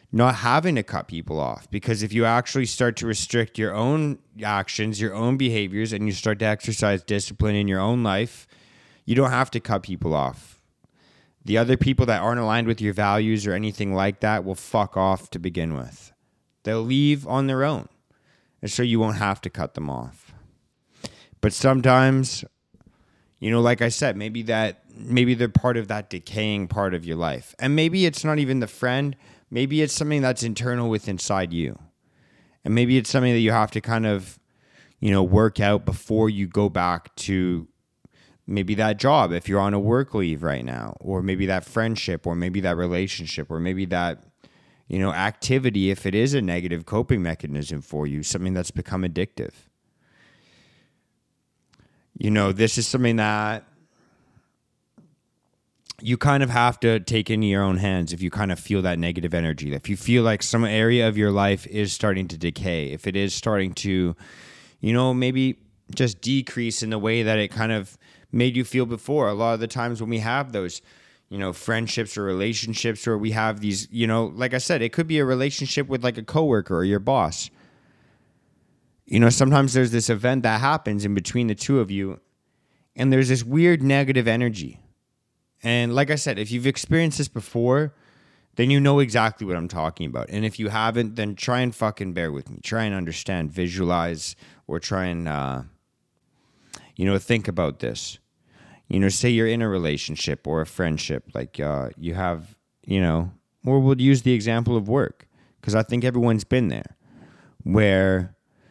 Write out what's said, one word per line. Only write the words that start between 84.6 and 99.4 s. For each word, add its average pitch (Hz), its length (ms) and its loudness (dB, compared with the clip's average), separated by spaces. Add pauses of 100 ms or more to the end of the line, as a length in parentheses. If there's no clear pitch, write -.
And 120 320 2
like 143 160 2
I 156 40 2
said, 139 220 -4
if 107 140 -6
you've 123 160 -2
experienced 156 500 0
this 143 100 -2
before, 127 680 0 (600)
then 123 140 2
you 139 100 6
know 143 200 6
exactly 113 480 0
what 90 80 -2
I'm 85 120 -4
talking 80 400 -4
about. 62 220 -8
And 104 140 -4
if 110 160 -4
you 107 100 -2
haven't, 113 460 0
then 107 200 -4
try 123 260 -2
and 123 120 -2
fucking 101 400 -4
bear 85 180 -2
with 69 180 -8
me. - 140 -16
Try 113 200 -2
and 104 100 -2
understand, 85 580 -4
visualize, 87 840 -2 (320)
or 82 120 -6
try 95 260 -4
and, 85 220 -4
uh, 67 340 -4 (1300)
you 90 100 -2
know, 98 120 2
think 110 300 0
about 85 320 -2
this. - 400 -8 (680)
You 95 120 0
know, 98 100 4
say 123 220 2
you're 113 160 4